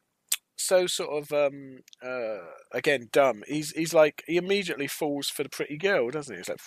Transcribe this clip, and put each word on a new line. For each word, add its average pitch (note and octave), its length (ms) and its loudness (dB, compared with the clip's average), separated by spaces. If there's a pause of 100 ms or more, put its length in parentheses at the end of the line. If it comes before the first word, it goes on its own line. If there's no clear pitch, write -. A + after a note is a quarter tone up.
(560)
so F#3 300 4
sort - 240 -4
of, D3 220 -6
um, C#3 480 0 (220)
uh, B2 360 -4 (340)
again, B2+ 400 0
dumb. B2+ 340 4
He's, D3+ 260 -4
he's D#3+ 220 -4
like, D#3 320 6
he E3 100 0
immediately F3 520 -2
falls C#3+ 400 -2
for - 140 -4
the C3+ 80 -10
pretty - 260 -6
girl, D#3 340 2
doesn't C#3 240 -8
he? F2 60 -10
It's F#2 80 -10
like, - 180 -6